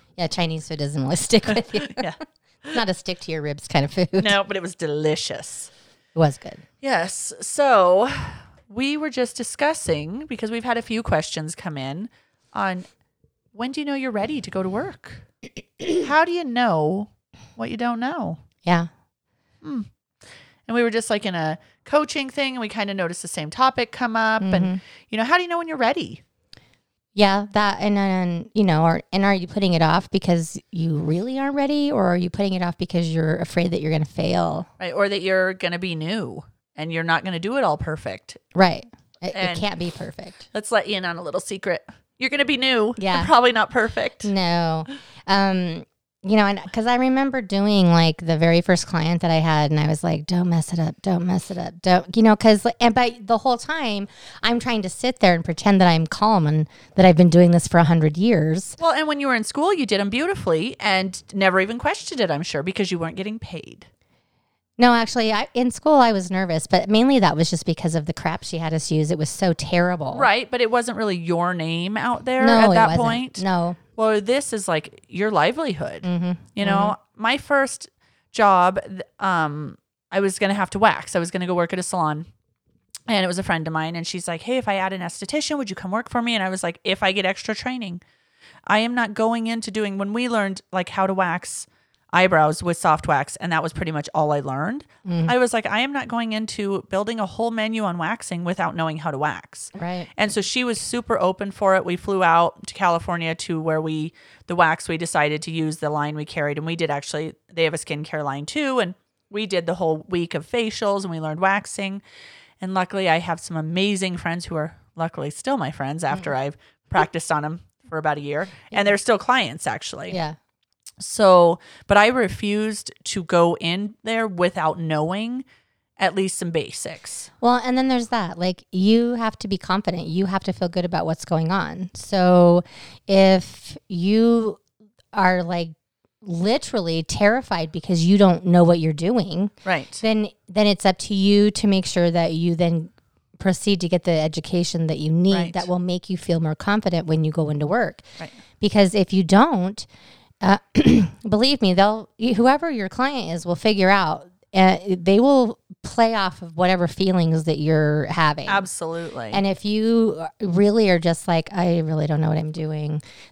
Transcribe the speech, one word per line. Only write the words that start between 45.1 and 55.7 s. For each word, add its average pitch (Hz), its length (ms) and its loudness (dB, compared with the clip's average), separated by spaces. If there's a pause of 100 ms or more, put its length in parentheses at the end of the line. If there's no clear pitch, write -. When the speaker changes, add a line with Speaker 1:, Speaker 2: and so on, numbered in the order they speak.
Speaker 1:
Um, 185 580 0 (380)
you 196 120 0
know, 208 100 6
and 196 160 -2 (100)
'cause 220 140 -4
I 247 120 2
remember 262 440 0
doing, 196 500 2
like, 165 320 4
the 165 140 0
very 170 240 4
first 175 240 2
client 165 380 -2
that 170 80 2
I 160 80 4
had, 156 320 2
and 151 80 2
I 151 80 2
was 156 160 -2
like, 160 240 -2
"Don't 180 220 0
mess 165 220 0
it 170 60 -4
up, 165 240 -4
don't 175 240 0
mess 180 240 -2
it 185 80 -10
up, 175 240 -10
don't," 180 340 2
you 226 60 4
know, 220 140 8
'cause, 214 280 6 (160)
and, 233 140 4
but 240 320 0
the 220 140 2
whole 240 180 0
time 233 500 -4 (360)
I'm 233 160 2
trying 226 240 -2
to 180 60 -6
sit - 300 -4
there 180 140 6
and 165 100 0
pretend 190 380 4